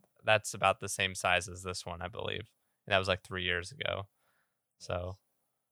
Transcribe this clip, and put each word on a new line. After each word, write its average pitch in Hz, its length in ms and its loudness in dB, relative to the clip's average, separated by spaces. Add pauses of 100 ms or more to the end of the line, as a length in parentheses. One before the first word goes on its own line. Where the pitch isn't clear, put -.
(240)
that's 107 300 4
about 98 260 4
the 101 100 -8
same 95 240 0
size 90 340 2
as 90 160 -12
this 92 220 -6
one, 87 160 -8
I 90 60 -4
believe. 101 420 -6 (360)
And 101 80 0
that 95 60 8
was, 95 100 0
like, 92 140 0
three 92 200 -6
years 90 280 -2
ago. 95 360 -4 (720)
So. 92 380 -6 (540)